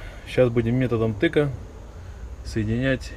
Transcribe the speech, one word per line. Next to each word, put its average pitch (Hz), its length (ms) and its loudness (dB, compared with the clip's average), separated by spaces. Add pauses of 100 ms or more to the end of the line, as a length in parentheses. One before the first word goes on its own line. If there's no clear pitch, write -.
(280)
Сейчас 127 220 4
будем 117 260 2
методом 113 380 2
тыка 147 380 2 (960)
соединять 120 720 0